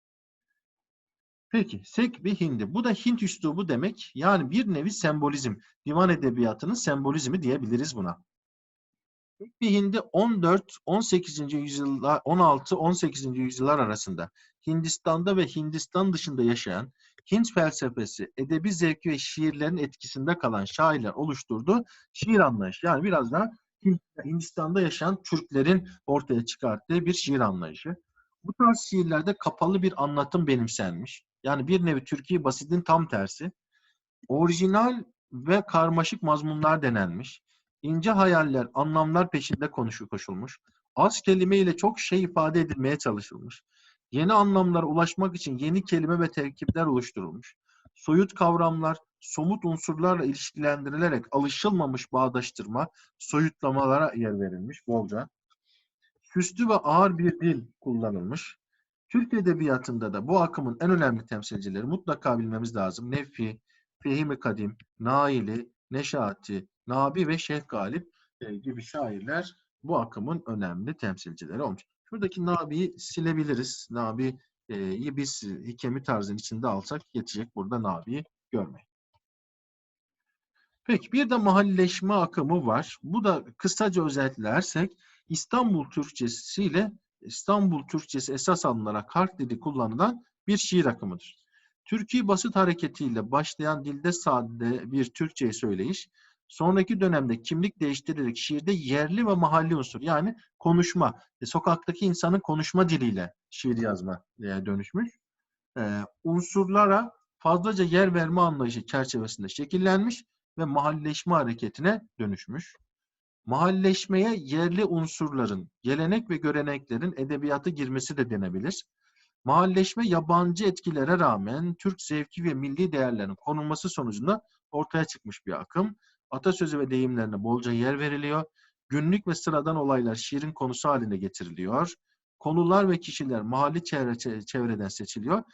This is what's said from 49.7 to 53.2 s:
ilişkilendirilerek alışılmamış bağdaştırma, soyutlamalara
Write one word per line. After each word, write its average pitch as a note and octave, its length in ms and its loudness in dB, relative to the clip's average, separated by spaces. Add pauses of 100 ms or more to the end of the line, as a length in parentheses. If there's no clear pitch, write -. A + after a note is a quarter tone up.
ilişkilendirilerek D3 1080 -2
alışılmamış C#3+ 800 0
bağdaştırma, B2+ 760 -2 (300)
soyutlamalara C#3+ 960 2